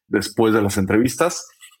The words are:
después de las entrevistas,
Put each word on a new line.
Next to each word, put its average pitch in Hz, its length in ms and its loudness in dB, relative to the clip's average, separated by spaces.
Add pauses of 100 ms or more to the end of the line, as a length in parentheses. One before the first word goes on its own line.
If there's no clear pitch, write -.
después 107 460 0
de 110 80 2
las 101 160 -2
entrevistas, 117 680 0 (360)